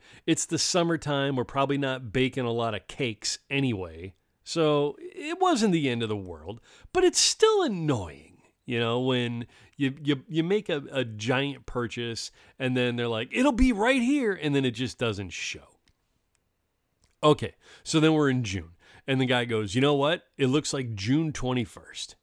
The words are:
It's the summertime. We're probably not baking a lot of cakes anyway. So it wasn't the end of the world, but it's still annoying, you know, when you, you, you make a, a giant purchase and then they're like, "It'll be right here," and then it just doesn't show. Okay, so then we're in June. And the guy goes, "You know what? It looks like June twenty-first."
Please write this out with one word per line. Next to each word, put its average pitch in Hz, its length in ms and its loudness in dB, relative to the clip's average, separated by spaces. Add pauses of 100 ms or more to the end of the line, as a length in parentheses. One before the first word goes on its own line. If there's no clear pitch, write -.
(260)
It's 165 200 0
the - 120 -4
summertime. 147 800 0
We're 123 80 0
probably 139 340 0
not 131 340 -4
baking 131 340 0
a 117 60 -2
lot 117 220 -2
of 101 140 -8
cakes - 520 -4 (100)
anyway. 95 640 -4 (300)
So 151 560 0
it 320 400 -10
wasn't 240 340 4
the 147 160 2
end 117 120 -2
of 110 80 -2
the 107 80 -2
world, 90 440 -12 (300)
but 370 120 2
it's - 160 4
still 427 420 4
annoying, 139 760 -4 (280)
you 120 140 -4
know, 117 220 0
when 120 440 -2 (320)
you, 135 240 0
you, 139 260 0
you 160 160 0
make 196 260 0
a, 147 220 -2
a 131 140 -2
giant 127 600 -2
purchase 120 640 -6 (260)
and 127 180 -2
then 123 200 2
they're 120 120 -2
like, 113 240 -4
"It'll 269 200 4
be 254 200 4
right 240 300 2
here," 247 320 0
and 151 220 -2
then 135 100 2
it 123 60 2
just 120 260 -6
doesn't 104 320 -4
show. - 400 -10 (1500)
Okay, 147 320 4 (280)
so - 160 0
then 156 140 6
we're 151 160 4
in 127 140 2
June. 95 280 -6 (360)
And 131 120 2
the 131 60 2
guy 123 200 2
goes, 110 300 -2
"You 127 60 4
know 147 140 4
what? 147 280 0 (140)
It 135 100 2
looks 139 260 2
like 123 220 -6
June 139 380 2
twenty-first." - 880 -6